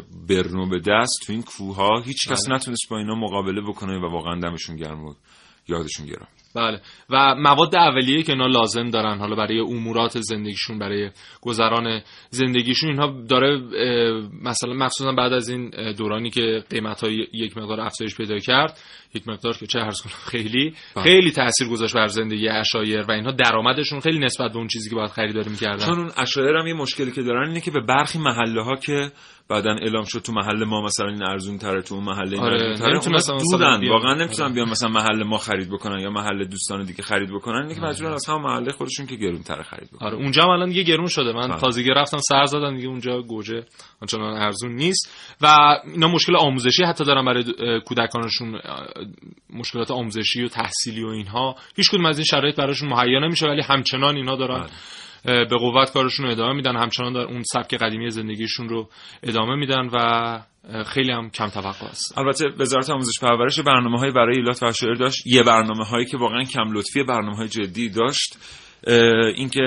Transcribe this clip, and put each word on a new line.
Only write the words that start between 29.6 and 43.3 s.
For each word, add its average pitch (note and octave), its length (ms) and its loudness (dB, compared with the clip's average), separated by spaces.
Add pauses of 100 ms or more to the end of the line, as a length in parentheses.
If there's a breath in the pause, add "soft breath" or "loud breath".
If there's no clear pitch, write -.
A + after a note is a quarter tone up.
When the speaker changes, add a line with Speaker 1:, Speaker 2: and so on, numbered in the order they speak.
Speaker 1:
اعلام G#2+ 320 -2
شد A2 160 -8
تو A#2 140 -8
محله G#2+ 320 0
ما G#2+ 160 -2
مثلاً G#2 260 -2
این G#2 160 -6
ارزون G2 340 -4
تره، F#2+ 240 -2
تو G2 140 -10
اون G2 80 -8
محله F#2+ 300 -4
این G2 100 -2
Speaker 2:
آره، A#2 180 2
Speaker 1:
ارزون A2+ 240 -2
تره، C3+ 80 4
Speaker 2:
نمی‌تونستن D#3+ 400 2
Speaker 1:
اونا C#3 100 -2
Speaker 2:
مثلاً E3+ 140 4
Speaker 1:
دورن. C#3 220 4
Speaker 2:
بیان. - 140 4
Speaker 1:
واقعاً A#2+ 200 4
نمی‌تونن D#3+ 320 -2
Speaker 2:
آره. C3 80 -2
Speaker 1:
بیان A#2+ 160 0
مثلاً A2+ 200 0
محله A2 340 2
ما G#2+ 140 0
خرید F#2+ 340 -2
بکنن G2 280 -4
یا G2 100 -4
محله G2+ 360 -2
دوستان G2 400 -6
دیگه F#2+ 180 -10
خرید G2+ 300 -2
بکنن، A#2 280 -4
اینه D#3 140 -8
که D#3+ 60 -8
Speaker 2:
آره. E3 80 -2
Speaker 1:
مجبورن D#3 240 -6
از C#3+ 160 -6
همون D#3 120 0
محله B2 300 -2
خودشون C#3 340 -8
که B2+ 100 -10
گرون‌تره E2+ 480 -4
خرید - 300 -16
بکنن. A2 140 -8
Speaker 2:
آره، G#2+ 100 -4
اونجا C#3 260 4
هم F3+ 60 6
الان F3+ 200 4
دیگه F#3 140 0
گرون E3 240 2
شده. C3 260 0
من A#2+ 140 -2
Speaker 1:
بله. E2+ 120 -4
Speaker 2:
تازگی B2 300 2
رفتم C#3 280 2
سر C#3 280 4
زدم C#3+ 300 -2
دیگه، B2+ 120 -8
اونجا B2 340 -4
گوجه A2+ 420 -8 (380 loud breath)